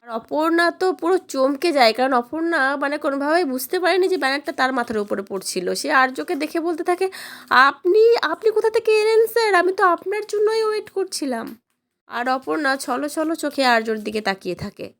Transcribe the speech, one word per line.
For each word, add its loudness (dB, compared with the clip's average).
আর -20
অপর্ণা 0
তো 0
পুরো 0
চমকে 0
যায়, 6
কারণ 0
অপর্ণা 0
মানে -4
কোনোভাবেই 0
বুঝতে -4
পারেনি 2
যে 0
ব্যানারটা -4
তার -2
মাথার -2
উপরে -4
পড়ছিল। -6
সে -4
আর্যকে 0
দেখে -4
বলতে -4
থাকে, 0
"আপনি, 4
আপনি 0
কোথা 2
থেকে 0
এলেন 4
স্যার? 2
আমি 2
তো 0
আপনার 0
জন্যই 0
ওয়েট -4
করছিলাম।" -6
আর -4
অপর্ণা -2
ছলো -4
ছলো -2
চোখে -2
আর্যর 2
দিকে -6
তাকিয়ে -6
থাকে। -14